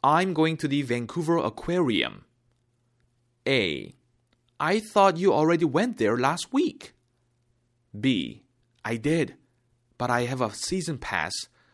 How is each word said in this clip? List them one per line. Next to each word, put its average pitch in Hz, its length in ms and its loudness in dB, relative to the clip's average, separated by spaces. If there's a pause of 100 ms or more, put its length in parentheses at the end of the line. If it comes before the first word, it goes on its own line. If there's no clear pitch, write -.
I'm 165 320 2
going 160 240 2
to 147 120 -4
the 143 140 2
Vancouver 131 540 -2
Aquarium. 107 840 0 (1200)
A. 87 480 -2 (640)
I 175 220 -2
thought 196 380 2
you 185 160 4
already 160 320 4
went 175 320 0
there 113 200 2
last 143 360 -2
week. - 400 -2 (960)
B. 104 520 -2 (400)
I 117 140 -4
did, 147 380 -2 (600)
but 123 120 -4
I 123 180 2
have 127 140 -4
a 110 120 0
season - 440 -4
pass, 85 360 -4 (400)